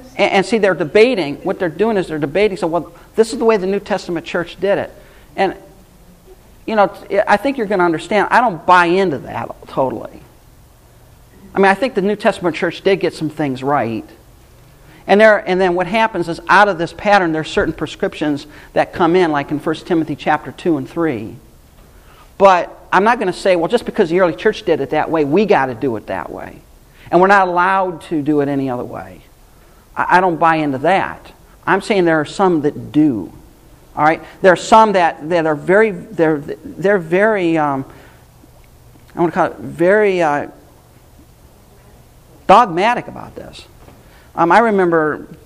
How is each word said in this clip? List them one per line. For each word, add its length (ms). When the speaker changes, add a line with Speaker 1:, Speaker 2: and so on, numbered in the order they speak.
Speaker 1:
just 180
Speaker 2:
And, 140
and 120
see, 140
they're 160
debating. 600
What 200
they're 120
doing 280
is 100
they're 120
debating. 380
So, 100
well, 260
this 180
is 60
the 60
way 120
the 100
New 120
Testament 460
church 340
did 180
it. 140
And, 220
you 100
know, 120
t-, 380
I 120
think 200
you're 100
gonna 180
understand, 460
I 100
don't 240
buy 220
into 320
that 300
totally. 520
I 20
mean, 100
I 60
think 220
the 60
New 160
Testament 380
church 260
did 180
get 140
some 160
things 340
right. 420
And 140
there, 160
and 220
then 140
what 140
happens 400
is 220
out 180
of 100
this 140
pattern, 400
there's 180
certain 240
prescriptions 720
that 180
come 240
in, 160
like 200
in 100
First 260
Timothy 300
chapter 340
two 240
and 140
three. 480
But 320
I'm 140
not 120
gonna 140
say, 240
"Well, 140
just 160
because 240
the 100
early 160
church 280
did 180
it 80
that 200
way, 140
we 220
gotta 300
do 200
it 120
that 220
way. 320
And 120
we're 60
not 200
allowed 560
to 180
do 200
it 80
any 200
other 140
way." 380
I, 220
I 40
don't 160
buy 200
into 220
that. 520
I'm 160
saying 220
there 160
are 60
some 360
that 300
do. 400
All 120
right? 180
There 120
are 20
some 380
that, 380
that 140
are 80
very, 380
they're, 460
they're 600
very, 600
um, 260
I 60
wanna 140
call 140
it 100
very, 640
uh, 260
dogmatic 600
about 280
this. 300
Um, 160
I 80
remember 680